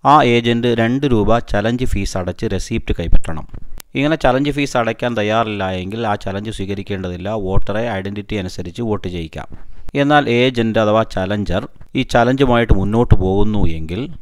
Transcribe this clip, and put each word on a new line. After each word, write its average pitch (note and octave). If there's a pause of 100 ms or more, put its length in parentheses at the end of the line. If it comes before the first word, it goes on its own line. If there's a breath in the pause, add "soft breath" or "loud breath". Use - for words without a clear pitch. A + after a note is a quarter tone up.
ആ C#3+
ഏജന്റ് A#2+
രണ്ട് A#2+
രൂപ A2+
ചലഞ്ച് A#2
ഫീസ് G2
അടച്ച് F#2
റെസിപ്റ്റ് G2
കൈപ്പറ്റണം. E2 (480)
ഇങ്ങനെ D3
ചലഞ്ച് C#3
ഫീസ് C#3
അടയ്ക്കാൻ A#2
തയ്യാറില്ല G#2+
എങ്കിൽ F#2+
ആ G#2
ചലഞ്ച് G2+
സ്വീകരിക്കേണ്ടതില്ല, F#2+
വോട്ടറെ G2+
ഐഡന്റിറ്റി G2+
അനുസരിച്ച് F#2
വോട്ട് G#2
ചെയ്യിക്കാം. F2 (460 loud breath)
എന്നാൽ C#3+
ഏജന്റ് A#2
അഥവാ A2
challenger F#2+ (340)
ഈ C3
ചലഞ്ചുമായിട്ട് A#2+
മുന്നോട്ട് G#2
പോകുന്നു G2+
എങ്കിൽ D#2+ (200)